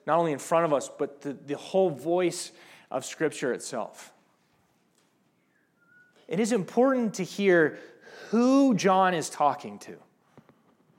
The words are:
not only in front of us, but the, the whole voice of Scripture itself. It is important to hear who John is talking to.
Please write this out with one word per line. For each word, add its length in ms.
not 140
only 140
in 60
front 260
of 80
us, 160
but 320
the, 120
the 220
whole 340
voice 640
of 140
Scripture 480
itself. 580
It 120
is 120
important 640
to 80
hear 560
who 460
John 380
is 160
talking 500
to. 180